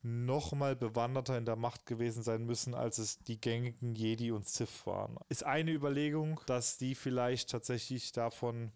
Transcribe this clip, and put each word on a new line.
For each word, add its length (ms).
noch 480
mal 240
bewanderter 640
in 80
der 100
Macht 300
gewesen 360
sein 240
müssen, 300
als 220
es 220
die 200
gängigen 560
Jedi 360
und 160
Sith 380
waren. 300
Ist 160
eine 260
Überlegung, 760
dass 300
die 160
vielleicht 560
tatsächlich 640
davon 640